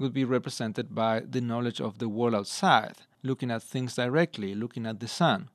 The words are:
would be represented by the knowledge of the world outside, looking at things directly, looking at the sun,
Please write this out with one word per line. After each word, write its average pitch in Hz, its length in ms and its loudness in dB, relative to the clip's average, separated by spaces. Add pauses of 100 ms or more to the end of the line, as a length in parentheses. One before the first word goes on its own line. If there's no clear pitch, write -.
would 135 120 0
be 135 120 2
represented 120 680 -2
by 113 280 2
the 127 200 -4
knowledge 120 400 -2
of 113 180 -6
the 117 100 -2
world 117 260 2
outside, 110 600 4 (280)
looking 131 300 -2
at 113 100 -4
things 127 320 -6
directly, 123 600 0
looking 117 280 -6
at 110 140 -6
the 117 80 -8
sun, 123 480 2